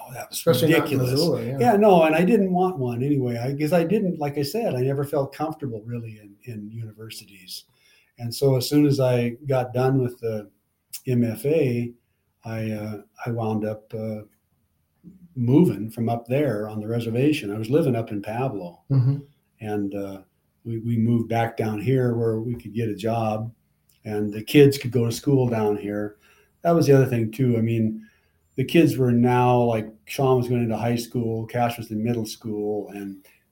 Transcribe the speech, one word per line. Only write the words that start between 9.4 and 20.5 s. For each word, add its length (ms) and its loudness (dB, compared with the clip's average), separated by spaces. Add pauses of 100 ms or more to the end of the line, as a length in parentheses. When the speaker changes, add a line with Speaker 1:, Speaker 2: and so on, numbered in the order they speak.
Speaker 1:
got 260 -2
done 300 2
with 180 -6
the 300 -6 (560)
M 180 2
F 220 -4
A, 480 0 (500)
I, 280 -6
uh, 280 -8 (240)
I 60 -4
wound 340 -2
up, 300 -8
uh, 300 -8 (1120)
moving 520 4
from 200 -4
up 180 -4
there 420 -2
on 120 -10
the 80 -8
reservation. 680 -2
I 20 -6
was 140 -6
living 260 2
up 140 -4
in 100 -6
Pablo. 680 -8
Speaker 2:
Mm-hmm. 280 2 (420)
Speaker 1:
And, 340 -4
uh, 240 -10 (460)